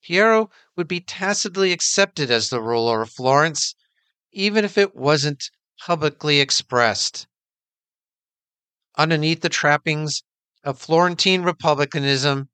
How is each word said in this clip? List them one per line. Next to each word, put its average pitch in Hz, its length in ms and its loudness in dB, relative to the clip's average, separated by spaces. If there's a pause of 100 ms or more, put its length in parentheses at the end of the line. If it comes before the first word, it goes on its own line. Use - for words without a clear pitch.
Piero 220 460 2 (260)
would 175 140 -4
be 175 120 -4
tacitly 190 720 -4
accepted 165 580 -2
as 113 180 0
the 120 140 -4
ruler 117 400 0
of 110 80 -8
Florence, 143 640 0 (580)
even 208 320 0
if 196 140 -2
it 202 180 0
wasn't 143 540 0 (280)
publicly 151 640 0
expressed. - 840 0 (1700)
Underneath 160 460 0
the 170 80 0
trappings 151 720 -2 (420)
of 139 140 -6
Florentine 180 640 2
republicanism 139 1120 0